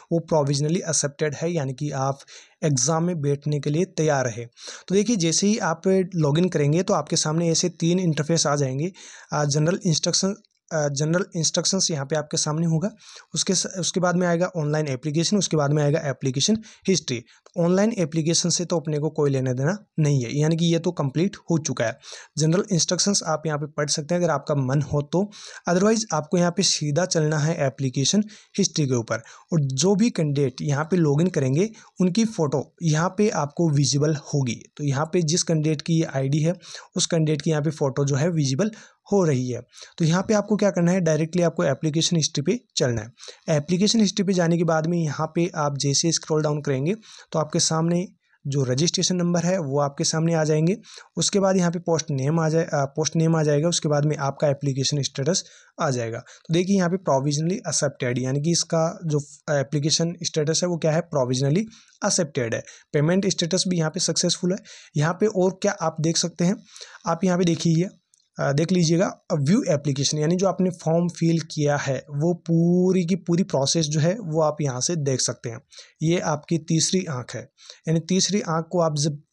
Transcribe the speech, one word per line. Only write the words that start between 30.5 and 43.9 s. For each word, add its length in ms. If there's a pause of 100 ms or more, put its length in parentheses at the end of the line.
यहाँ 220
पे 120
लॉगिन 300
करेंगे, 440 (300)
उनकी 240
फ़ोटो 580
यहाँ 360
पे 100
आपको 420
विजिबल 440
होगी। 600
तो 80
यहाँ 280
पे 100
जिस 200
कैंडिडेट 400
की 100
ये 120
आईडी 340
है, 160 (420)
उस 100
कैंडिडेट 360
की 80
यहाँ 120
पे 80
फ़ोटो 340
जो 120
है 120
विजिबल 420 (420)
हो 120
रही 260
है। 120 (360)
तो 60
यहाँ 180
पे 120
आपको 220
क्या 140
करना 220
है, 80
डायरेक्टली 420
आपको 220
एप्लीकेशन 520
हिस्ट्री 260
पे 180 (160)
चलना 260
है। 100 (440)
एप्लीकेशन 440